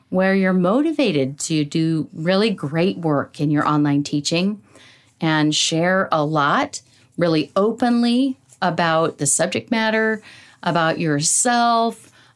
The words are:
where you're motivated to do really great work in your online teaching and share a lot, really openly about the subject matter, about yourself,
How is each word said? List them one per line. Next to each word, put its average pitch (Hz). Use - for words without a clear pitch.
where 190
you're 190
motivated 185
to 156
do 160
really 190
great 175
work 147
in 147
your 147
online 147
teaching 170
and 156
share 185
a 156
lot, 156
really 165
openly 240
about 165
the 147
subject -
matter, 220
about 165
yourself, 226